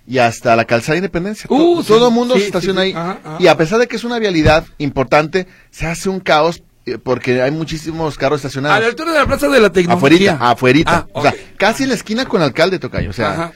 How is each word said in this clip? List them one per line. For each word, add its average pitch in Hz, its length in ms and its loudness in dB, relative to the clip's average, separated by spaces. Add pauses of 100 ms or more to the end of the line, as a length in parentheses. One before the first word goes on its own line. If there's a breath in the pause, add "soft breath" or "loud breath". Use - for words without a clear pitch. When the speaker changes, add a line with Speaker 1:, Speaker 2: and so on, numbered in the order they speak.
Speaker 1:
y 127 120 -4
hasta 117 380 2
la 113 80 2
calzada 117 300 -2
de 170 40 0
Independencia. 185 500 -6
Speaker 2:
Uh, 339 340 4
Speaker 1:
To-, - 20 -4
todo 240 240 4
Speaker 2:
sí, 233 60 2
Speaker 1:
mundo 247 200 0
Speaker 2:
sí, 196 60 4
Speaker 1:
se 208 60 0
estaciona 190 360 -2
Speaker 2:
sí, 190 60 0
Speaker 1:
ahí. 185 40 -6
Speaker 2:
sí. - 60 -8
Ajá, 180 260 -8
ajá. 156 160 -12
Speaker 1:
Y 180 80 4
a 156 80 6
pesar 165 220 0
de 240 80 0
que 240 100 -8
es 202 80 -8
una 240 140 -4
vialidad 165 460 2 (140)
importante, 151 680 0 (240 soft breath)
se - 160 -10
hace 170 220 -6
un 190 120 -4
caos, 165 420 0 (240)
eh, 113 120 -8
porque 127 440 -2
hay 131 80 0
muchísimos 156 680 -6
carros 143 220 0
estacionados. 139 380 -2
Speaker 2:
A - 20 0
la 226 60 0
altura 320 260 -4
de 311 60 0
la 269 80 2
Plaza 277 220 -2
de 277 120 4
la 202 120 4
Tecnología. 175 640 4
Speaker 1:
Afuerita, 120 160 2
afuerita. 139 440 4
Speaker 2:
Ah, 165 180 -2
Speaker 1:
O 143 100 -6
sea, 143 100 2
Speaker 2:
ok. - 40 -6 (200)
Speaker 1:
casi 226 280 0
en 269 60 -2
la 240 60 0
esquina 226 300 -4
con 220 140 0
Alcalde, 160 380 0
tocayo, 101 320 -6
o - 20 -8
sea. 101 200 -4
Speaker 2:
Ajá, 165 240 -8